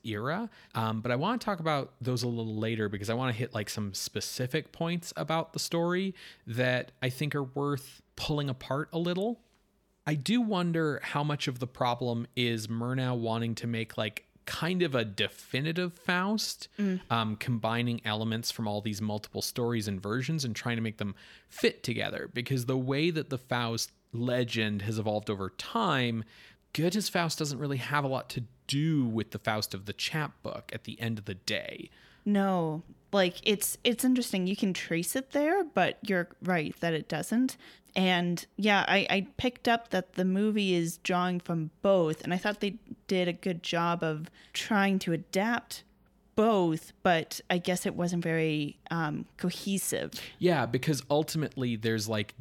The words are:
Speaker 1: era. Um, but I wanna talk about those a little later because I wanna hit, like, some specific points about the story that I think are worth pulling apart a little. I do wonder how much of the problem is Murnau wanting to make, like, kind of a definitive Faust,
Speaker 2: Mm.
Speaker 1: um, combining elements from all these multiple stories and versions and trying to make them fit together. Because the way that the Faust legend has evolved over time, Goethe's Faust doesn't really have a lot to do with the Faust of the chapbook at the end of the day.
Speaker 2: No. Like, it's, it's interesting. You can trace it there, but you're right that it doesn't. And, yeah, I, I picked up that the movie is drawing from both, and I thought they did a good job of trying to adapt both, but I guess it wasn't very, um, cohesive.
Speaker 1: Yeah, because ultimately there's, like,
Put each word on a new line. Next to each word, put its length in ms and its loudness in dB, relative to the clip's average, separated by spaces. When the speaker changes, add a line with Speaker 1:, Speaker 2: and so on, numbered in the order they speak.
Speaker 1:
era. 460 -4
Um, 260 0
but 100 -2
I 40 4
wanna 240 0
talk 200 -2
about 400 0
those 220 0
a 60 -2
little 280 -2
later 320 0
because 220 -4
I 60 2
wanna 180 0
hit, 200 -4
like, 160 -2
some 260 -6
specific 760 -4
points 460 -4
about 360 -2
the 60 -6
story 540 0
that 460 0
I 80 0
think 240 -2
are 100 -2
worth 580 -4
pulling 340 -2
apart 440 -4
a 60 -2
little. 420 -2
I 80 2
do 260 2
wonder 640 2
how 200 0
much 240 0
of 120 -4
the 80 -2
problem 580 0
is 320 2
Murnau 500 0
wanting 380 0
to 120 -6
make, 300 -2
like, 280 -4
kind 320 0
of 140 2
a 100 2
definitive 880 -2
Faust, 760 -2
Speaker 2:
Mm. 200 2
Speaker 1:
um, 240 2
combining 680 0
elements 460 -2
from 180 -4
all 140 -2
these 180 -4
multiple 440 -4
stories 440 -2
and 140 -4
versions 420 -2
and 120 -2
trying 200 -2
to 60 -2
make 160 -4
them 160 -4
fit 360 0
together. 500 -4
Because 320 -2
the 120 0
way 340 2
that 180 -4
the 80 -4
Faust 540 -2
legend 720 0
has 160 -2
evolved 320 0
over 220 -2
time, 720 0
Goethe's 360 0
Faust 280 0
doesn't 220 -2
really 180 -2
have 260 0
a 40 0
lot 240 -2
to 120 -4
do 400 4
with 260 0
the 80 -6
Faust 360 -2
of 100 -10
the 80 -8
chapbook 800 -6
at 120 -10
the 140 -10
end 200 -2
of 60 -14
the 100 -6
day. 560 -6
Speaker 2:
No. 560 2
Like, 320 4
it's, 400 0
it's 200 2
interesting. 440 2
You 80 0
can 180 0
trace 420 -2
it 160 -4
there, 320 2
but 380 2
you're 260 0
right 360 0
that 140 0
it 140 -2
doesn't. 480 0
And, 500 2
yeah, 320 4
I, 220 4
I 180 0
picked 300 -2
up 220 2
that 240 -2
the 120 0
movie 500 2
is 220 0
drawing 420 0
from 320 -2
both, 420 4
and 80 -2
I 60 0
thought 220 0
they 180 -2
did 200 2
a 60 0
good 300 -4
job 400 0
of 260 -2
trying 460 4
to 120 -2
adapt 720 -2
both, 680 4
but 480 2
I 80 2
guess 300 0
it 80 -2
wasn't 280 0
very, 540 0
um, 340 -2
cohesive. 720 -2
Speaker 1:
Yeah, 300 4
because 420 0
ultimately 640 0
there's, 320 0
like, 340 -2